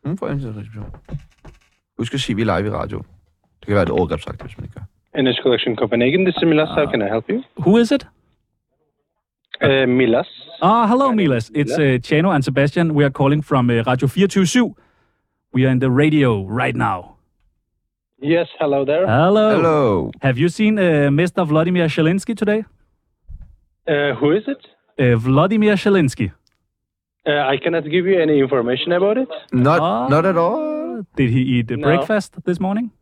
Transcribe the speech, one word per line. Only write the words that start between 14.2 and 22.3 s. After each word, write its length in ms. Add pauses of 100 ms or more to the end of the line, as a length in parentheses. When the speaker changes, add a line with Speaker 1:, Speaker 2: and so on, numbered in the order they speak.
Speaker 3:
syv. 300 (800)
We 120
are 60
in 80
the 100
radio 540 (180)
right 140
now. 240 (1200)
Speaker 2:
Yes, 240 (120)
hello 260
there. 220
Speaker 3:
Hello. 480
Speaker 1:
Hello. 560 (100)
Speaker 3:
Have 160
you 120
seen, 300
uh, 320
Mister 340
Vladimir 420
Zelensky 480